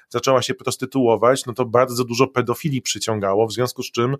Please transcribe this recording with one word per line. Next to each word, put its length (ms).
zaczęła 320
się 120
prostytuować, 920
no 80
to 120
bardzo 400
dużo 220
pedofili 540
przyciągało, 680
w 60
związku 300
z 80
czym 280